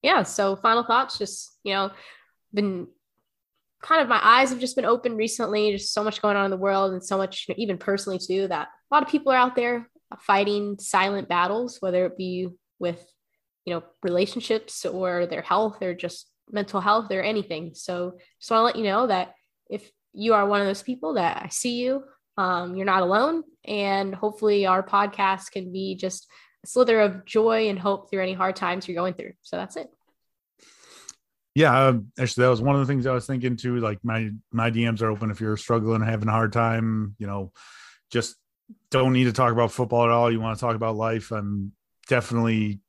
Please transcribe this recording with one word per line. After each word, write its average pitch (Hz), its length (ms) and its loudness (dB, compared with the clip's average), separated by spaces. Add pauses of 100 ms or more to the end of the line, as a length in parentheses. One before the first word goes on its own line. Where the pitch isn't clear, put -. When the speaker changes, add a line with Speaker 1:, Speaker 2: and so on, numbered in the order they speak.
Speaker 1:
Yeah. 294 220 4
So 196 320 0
final 226 280 2
thoughts, 240 320 0
just, - 480 -10
you 196 80 -4
know, 196 180 0 (640)
been 190 360 -2 (920)
kind 320 200 2
of, 240 60 0
my 254 140 2
eyes 254 280 6
have 254 100 -6
just 247 160 -4
been 254 80 -2
open 233 320 0
recently. 214 560 0
Just 196 220 -6
so 208 100 -2
much 214 160 -4
going 208 160 2
on 196 80 2
in 196 60 0
the 190 80 -4
world, 196 340 0
and 185 100 -6
so 196 140 -4
much, 190 300 -4 (100)
even 202 220 -4
personally 196 400 -4
too, 190 300 -2
that 160 200 -4
a - 260 -6
lot 294 80 6
of 294 60 -6
people 285 240 2
are 254 40 6
out 254 200 4
there 240 320 -2 (320)
fighting 202 580 0
silent 196 480 0
battles, 202 540 -2
whether 185 240 0
it 180 140 -4
be 185 300 -6 (300)
with, 170 240 -4 (640)
you - 80 -6
know, 165 100 -4 (200)
relationships 202 840 -2
or 180 400 -2
their 175 160 -6
health 208 400 0
or 180 140 -4
just - 340 -12 (220)
mental 202 320 -4
health 208 280 2
or 190 120 -2
anything. 180 520 -4
So 180 440 -8 (200)
just - 120 -12
wanna 226 140 4
let 233 120 2
you 220 80 -4
know 208 220 2
that 185 260 -2 (380)
if 202 200 -12 (220)
you 214 220 2
are 202 120 4
one 202 140 2
of 202 60 2
those 196 160 -2
people, 262 320 -6
that 175 280 0
I 147 60 -12
see 240 340 -4
you, 269 220 -2 (320)
um, 180 400 -2
you're 190 80 -4
not 190 180 2
alone. 254 400 2 (220)
And 196 500 -2
hopefully 208 520 0
our 185 160 4
podcast 196 680 0
can 185 220 -10
be 190 240 -6
just 185 300 -8 (360)
a - 40 -20
slither 233 340 4
of 190 260 2
joy 220 420 2
and 196 100 -2
hope 196 320 -4
through 196 120 -2
any 185 100 -2
hard 190 240 -2
times 180 300 -4
you're 180 80 -8
going 175 200 -2
through. - 180 -14 (100)
So - 140 -10
that's 190 200 -10
it. - 120 -12 (1700)
Speaker 2:
Yeah, 135 320 6
um, 117 220 2 (100)
actually, 123 260 2
that 127 60 6
was 113 100 2
one 139 140 2
of 139 60 2
the 131 120 0
things 127 140 0
I 131 60 0
was 123 140 -4
thinking 127 300 -2
too. 123 220 -4
Like, 107 240 -2
my, 110 280 -2 (200)
my 117 200 0
D 117 200 0
Ms 110 120 -2
are 110 80 2
open 107 200 -4
if 104 100 -8
you're 107 160 -2
struggling, 113 460 0
having 110 260 -2
a 107 40 2
hard 113 200 2
time, 113 640 0
you 104 80 -10
know, 98 260 -6 (580)
just 117 240 -4 (560)
don't 131 220 4
need 127 120 4
to 120 80 2
talk 120 200 4
about 117 180 2
football 120 340 0
at 117 60 4
all. 117 220 4
You 113 80 0
wanna 110 160 -4
talk 117 180 -2
about 110 220 -2
life, 113 340 -4
I'm 101 420 -4 (360)
definitely 113 800 0